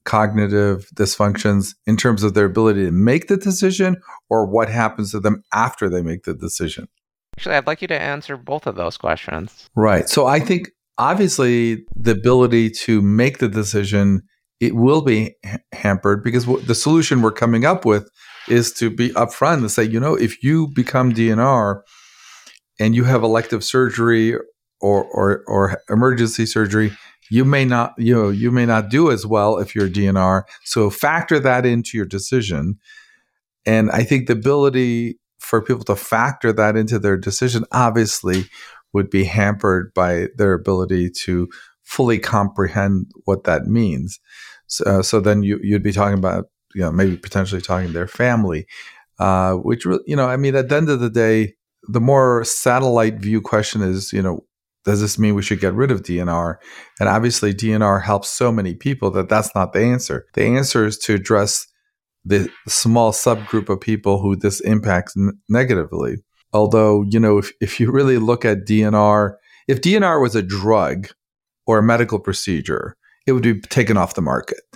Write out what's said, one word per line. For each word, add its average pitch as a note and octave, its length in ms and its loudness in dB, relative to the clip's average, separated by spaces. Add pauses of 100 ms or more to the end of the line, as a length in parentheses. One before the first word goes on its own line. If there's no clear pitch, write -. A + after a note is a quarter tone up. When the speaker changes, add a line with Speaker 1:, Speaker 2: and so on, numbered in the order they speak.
Speaker 1:
cognitive G2+ 880 0
dysfunctions G2+ 800 0 (120)
in A2 100 2
terms A2 260 0
of G2+ 120 0
their G#2 100 4
ability G2+ 400 2
to E2+ 80 0
make A2+ 340 2
the G3 100 0
decision, F#3+ 600 0 (340)
or A2+ 160 0
what G#2+ 220 0
happens A2 440 -4
to G#2+ 80 -6
them G#2 220 0 (100)
after A2 360 -2
they F2 140 -2
make E2 220 -8
the D#2+ 100 -6
decision? - 520 -8 (500)
Speaker 2:
Actually, - 200 -4
I'd C#3 100 -2
like D#3 160 -6
you F#3 60 -10
to D#3 120 -4
answer C#3+ 360 -8
both C3+ 320 -8
of F#2+ 80 -8
those F2 200 -6
questions. - 800 -8
Speaker 1:
Right. G#2+ 340 2
So C#3 180 0
I C#3 120 2
think F3 320 -4 (280)
obviously B2 840 0 (120)
the A2+ 160 2
ability A#2 580 2
to A2 320 0
make A#2 360 2
the B2 100 0
decision, G2+ 760 0 (380)
it A#2 160 0
will C#3 260 4
be A2 320 0 (100)
ha-, G2 140 -10 (140)
hampered G2+ 500 0
because B2 220 -2
w-, B2 200 -2
the A#2+ 100 0
solution D3+ 480 2
we're A2 100 4
coming A#2 320 2
up F3 200 0
with G#2 240 2 (380)
is A#2 280 2
to A#2 140 -2
be A2+ 220 -2
upfront C3+ 480 0
and A2 140 -2
say, A#2+ 100 0
you A2+ 160 0
know, D3 160 0
if - 300 -2
you D#3 300 2
become B2+ 380 0
D A2+ 180 2
N G#2+ 100 2
R A2+ 420 0 (960)
and A2 160 2
you B2 80 4
have B2 220 2
elective A2+ 400 0
surgery A#2 680 2 (460)
or, G2+ 240 2
or, G2 440 -2
or G2 400 0
emergency A#2 580 0
surgery, G#2+ 460 0 (380)
you A#2+ 140 4
may C3+ 200 2
not, A#2+ 340 -2
you A#2 160 2
know, G#2+ 140 2
you A2 240 -2
may B2 140 2
not A2 240 0
do D3+ 200 4
as A2 160 -2
well G#2 320 0
if F#2+ 160 -6
you're G2+ 140 0
D G2 180 0
N G2 100 2
R. F#2+ 300 2 (160)
So G#2+ 280 0
factor D#3 500 0
that B2+ 260 2
into A#2 300 -2
your G2+ 100 -4
decision. G2 720 -4 (880)
And A2 240 2
I - 140 0
think C3 240 0
the B2 60 2
ability B2+ 840 0 (220)
for A2+ 200 -2
people F#2 240 -2
to G2+ 120 -2
factor A#2 560 -2
that G#2+ 240 2
into A2 220 0
their G2 180 0
decision A#2 560 -4
obviously G#2+ 720 0 (480)
would G2 180 0
be F#2+ 140 2
hampered G2+ 680 0
by F2+ 440 0
their G2+ 160 2
ability F2+ 580 0
to F2+ 380 -4 (340)
fully A#2 360 0
comprehend G2 880 -2 (180)
what F#2+ 200 -2
that E2 200 0
means. G2 560 -2 (480)
So, - 160 -6
uh, G2 180 2
so G#2+ 180 0
then G#2 220 2
you, G2+ 200 -2
you'd G2+ 200 0
be G#2 100 0
talking G2+ 260 0
about, F#2 260 -2 (300)
you F#2+ 80 -4
know, E2 100 -2
maybe F#2 240 2
potentially F#2+ 440 -4
talking F2+ 280 -4
to E2 40 -8
their E2+ 140 -4
family, A2 600 -2 (520)
uh, F#2 360 0
which, A#2 300 -4
re-, - 220 0
you D3 100 -4
know, C3 120 0
I B2+ 80 -2
mean, C3+ 180 0
at C3 140 0
the D3 80 0
end D#3 120 0
of C3+ 120 0
the A#2+ 100 -2
day, A2 440 2 (340)
the A#2 120 0
more B2+ 440 4
satellite A#2+ 720 0
view G#2 240 -2
question G#2+ 420 -2
is, F#2+ 300 -4
you G2+ 100 0
know, F2+ 220 -4 (400)
does G#2 160 0
this G#2 180 -4
mean G#2+ 160 2
we G2+ 80 0
should G2+ 180 -2
get F#2+ 140 0
rid C3 160 0
of G2+ 140 -2
D F2 160 -4
N F2 80 -4
R? E2+ 320 -4 (400)
And G#2 80 2
obviously A2 440 0
D A2 200 -2
N A2 100 0
R G2 160 2
helps G2+ 320 -2
so A#2+ 220 0
many F#2+ 220 -4
people C3 360 -4
that F#2+ 180 -2
that's - 260 0
not F#2 180 0
the - 80 0
answer. A#2+ 540 -2
The G#2 100 0
answer B2 420 0
is G#2 120 -4
to - 160 -2
address G#2 520 0 (580)
the G2 240 0 (200)
small A2+ 440 2
subgroup G#2+ 560 -2
of F#2+ 120 -2
people G2+ 420 -2
who G2 140 0
this G2+ 240 -2
impacts G#2 560 -2
n-, G2 220 0 (100)
negatively. F2 680 0 (380)
Although, G#2+ 560 4
you A2+ 80 2
know, G#2+ 200 4
if, G2+ 220 -6
if G#2+ 200 -4
you A#2+ 100 2
really C3 280 2
look A#2 260 0
at G#2 200 0
D G#2+ 180 2
N G#2+ 120 2
R, G#2 440 2 (300)
if C3+ 120 0
D F#3 160 2
N G#3 60 2
R E3+ 180 2
was A#2 140 0
a G#2+ 80 0
drug F#2+ 640 0 (580)
or A2 120 4
a G#2+ 40 4
medical A2+ 360 2
procedure, - 800 -6 (300)
it C3+ 60 2
would B2+ 100 0
be A#2 180 2
taken A2+ 360 0
off F2+ 180 0
the F#2+ 80 -4
market. - 380 -4 (140)